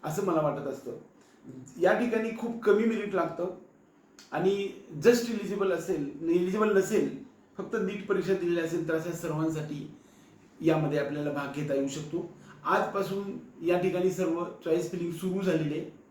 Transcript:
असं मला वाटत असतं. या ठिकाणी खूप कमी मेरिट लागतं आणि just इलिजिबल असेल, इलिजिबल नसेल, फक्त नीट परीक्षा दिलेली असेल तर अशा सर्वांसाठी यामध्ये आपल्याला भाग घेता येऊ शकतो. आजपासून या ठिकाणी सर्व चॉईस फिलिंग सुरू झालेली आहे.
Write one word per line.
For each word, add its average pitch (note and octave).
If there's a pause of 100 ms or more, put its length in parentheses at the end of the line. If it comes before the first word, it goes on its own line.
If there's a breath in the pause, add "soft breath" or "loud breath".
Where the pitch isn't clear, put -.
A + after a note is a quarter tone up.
असं E3
मला E3
वाटत C#3+
असतं. B2+ (880 loud breath)
या F#3
ठिकाणी A3+
खूप -
कमी G#3
मेरिट G3
लागतं E3+ (760)
आणि G3 (280)
just A#3
इलिजिबल G3
असेल, E3
इलिजिबल F#3+
नसेल, - (340)
फक्त G#3
नीट F#3+
परीक्षा F#3
दिलेली E3+
असेल D#3+
तर D#3+
अशा E3
सर्वांसाठी D#3 (680 loud breath)
यामध्ये D3+
आपल्याला D3
भाग C#3+
घेता C#3+
येऊ C#3
शकतो. D3+ (280 loud breath)
आजपासून G3 (260)
या F3
ठिकाणी F3+
सर्व E3+ (200)
चॉईस E3
फिलिंग E3+
सुरू F3+
झालेली D#3
आहे. - (200)